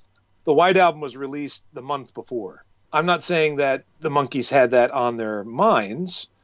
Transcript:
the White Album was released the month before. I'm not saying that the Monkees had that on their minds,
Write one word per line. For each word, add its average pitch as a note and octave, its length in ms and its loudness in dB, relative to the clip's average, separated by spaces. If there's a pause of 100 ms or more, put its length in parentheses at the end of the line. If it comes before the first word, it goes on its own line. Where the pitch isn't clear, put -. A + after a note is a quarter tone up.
(440)
the D3 100 2
White F3+ 220 6
Album E3 240 4
was C3 160 -10
released C#3 460 -10 (120)
the B2 80 -12
month C3+ 320 -10
before. G#2+ 500 -10 (280)
I'm D#3 140 0
not F3 160 0
saying D#3 340 0
that C3+ 280 0 (160)
the D#3 100 -6
Monkees C#3 400 -2
had C3 200 4
that B2 200 4
on A#2+ 260 -2
their G#2+ 280 -6
minds, C#3 840 -2 (180)